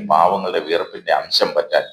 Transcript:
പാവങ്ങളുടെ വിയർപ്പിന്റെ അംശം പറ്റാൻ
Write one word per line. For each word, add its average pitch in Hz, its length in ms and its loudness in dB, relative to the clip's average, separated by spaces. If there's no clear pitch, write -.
പാവങ്ങളുടെ 90 540 2
വിയർപ്പിന്റെ 85 520 -4
അംശം - 420 0
പറ്റാൻ 73 380 0